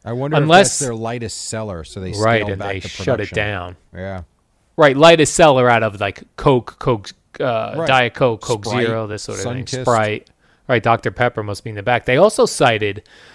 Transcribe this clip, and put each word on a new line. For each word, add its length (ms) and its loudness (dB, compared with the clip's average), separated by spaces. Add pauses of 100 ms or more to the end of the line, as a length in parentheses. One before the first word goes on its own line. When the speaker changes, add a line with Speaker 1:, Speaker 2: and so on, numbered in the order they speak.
Speaker 1:
I 100 -10
wonder 240 -4
Speaker 2:
Unless 300 6
Speaker 1:
if 40 -4
that's 80 -6
their 160 -4
lightest 540 -8
seller, 340 -8
so 160 -16
they 140 -8
Speaker 2:
Right, 280 2
Speaker 1:
scale 120 -4
Speaker 2:
and 60 -8
Speaker 1:
back 140 -6
Speaker 2:
they 60 -8
Speaker 1:
the 80 -10
Speaker 2:
shut 320 -4
it 100 -6
Speaker 1:
production. 60 -14
Speaker 2:
down. 400 -6 (180)
Speaker 1:
Yeah. 300 -12 (540)
Speaker 2:
Right, 200 4
lightest 380 6
seller 340 6
out 140 4
of, 180 -4
like, 220 -6 (140)
Coke, 420 0
Coke, 320 -4 (280)
uh, 380 -4
Speaker 1:
Right. 100 -4
Speaker 2:
Diet 280 4
Coke, 260 0
Coke 240 -4
Speaker 1:
Sprite, 220 -2
Speaker 2:
Zero, 180 -4
this 160 -10
sort 160 -10
of 60 -6
thing. 220 -6
Speaker 1:
Sunkist. 160 -8
Speaker 2:
Sprite. 480 0 (380)
Right, 140 2
Doctor 300 0
Pepper 320 -2
must 200 -10
be 60 -12
in 60 -10
the 80 -10
back. 220 0
They 120 2
also 300 4
cited 560 0 (320)